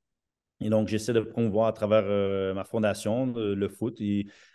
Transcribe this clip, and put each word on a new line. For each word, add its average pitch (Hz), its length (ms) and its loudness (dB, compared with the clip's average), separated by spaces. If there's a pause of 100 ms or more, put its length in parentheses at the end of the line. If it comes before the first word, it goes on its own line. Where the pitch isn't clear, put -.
(600)
Et 107 100 -4
donc, 110 180 2
j'essaie 107 260 -2
de 113 60 4
promouvoir 110 480 0
à 110 60 2
travers, 107 320 4
euh, 98 500 0
ma 95 80 -6
fondation, 110 640 -2
le, 113 260 -4
le 98 160 -2
foot. 110 320 -6
Et 101 260 -2 (280)